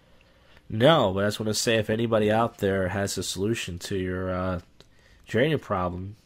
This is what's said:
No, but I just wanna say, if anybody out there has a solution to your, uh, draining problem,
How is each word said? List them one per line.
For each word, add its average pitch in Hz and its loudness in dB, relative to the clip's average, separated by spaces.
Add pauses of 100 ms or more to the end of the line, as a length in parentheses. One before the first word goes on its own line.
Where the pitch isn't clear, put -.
(680)
No, 120 4
but 98 0
I 104 2
just 107 -4
wanna 107 -2
say, 113 2
if 110 0
anybody 110 2
out 113 0
there 95 0
has 98 -4
a 90 -4
solution 95 -4
to - -6
your, 92 -4
uh, 92 -2 (680)
draining 135 2
problem, 92 -4